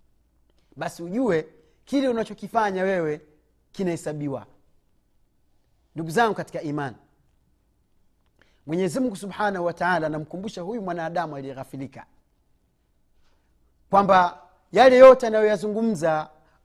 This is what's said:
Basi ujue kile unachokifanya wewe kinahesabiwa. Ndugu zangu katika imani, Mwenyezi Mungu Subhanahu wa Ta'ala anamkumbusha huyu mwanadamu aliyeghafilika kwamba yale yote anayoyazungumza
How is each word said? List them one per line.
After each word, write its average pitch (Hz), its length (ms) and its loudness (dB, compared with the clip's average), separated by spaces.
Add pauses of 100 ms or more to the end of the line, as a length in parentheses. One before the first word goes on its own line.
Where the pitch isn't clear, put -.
(760)
Basi 165 280 -10
ujue 180 440 -2 (380)
kile 269 240 -2
unachokifanya 208 720 -4
wewe 165 380 -4 (500)
kinahesabiwa. 151 760 -6 (1500)
Ndugu 160 140 -10
zangu 208 260 0
katika 160 260 -10
imani, 143 340 -8 (1700)
Mwenyezi 175 320 -2
Mungu 247 160 -2
Subhanahu 196 500 -6
wa 170 80 -2
Ta'ala 170 340 -2
anamkumbusha 170 540 -10
huyu 214 200 -10
mwanadamu 170 540 -8
aliyeghafilika 135 680 -14 (1800)
kwamba 185 520 4 (300)
yale 254 260 8
yote 254 300 10
anayoyazungumza 214 1000 -2 (360)